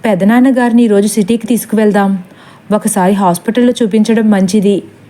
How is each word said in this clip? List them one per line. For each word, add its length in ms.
పెదనాన్నగారిని 760
ఈరోజు 240
సిటీకి 400
తీసుకువెళ్దాం. 720
ఒకసారి 380
హాస్పిటల్లో 600
చూపించడం 480
మంచిది" 520